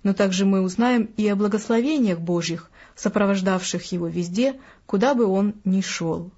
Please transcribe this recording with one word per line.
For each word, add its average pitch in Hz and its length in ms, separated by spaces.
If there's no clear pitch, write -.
Но 196 140
также 196 320
мы 190 140
узнаем 220 540
и 214 120
о 202 80
благословениях 214 840
Божьих, 170 520
сопровождавших 190 960
его 170 160
везде, 180 520
куда 233 260
бы 240 120
он 196 280
ни 190 180
шёл. 170 560